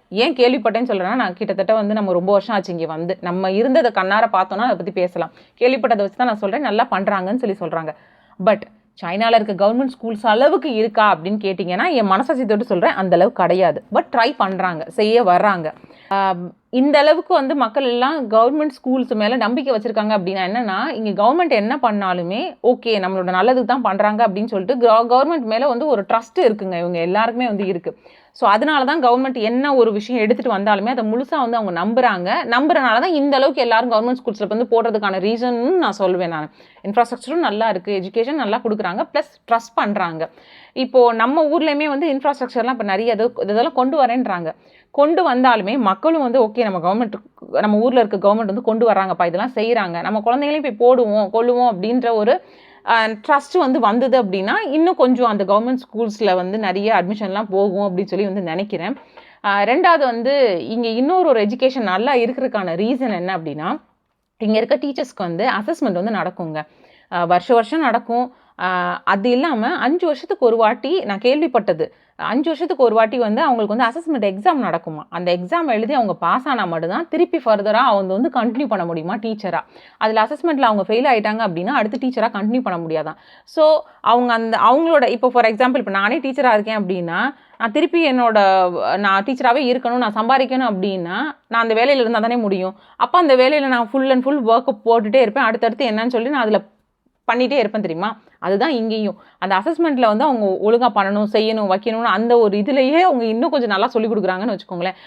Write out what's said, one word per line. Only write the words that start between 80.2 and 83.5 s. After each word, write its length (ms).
அசஸ்மெண்ட்ல 400
அவங்க 220
ஃபெயில் 240
ஆயிட்டாங்க 340
அப்படின்னா 260
அடுத்த 300
டீச்சரா 320
கண்டினியூ 320
பண்ண 160
முடியாதாம். 400
So 140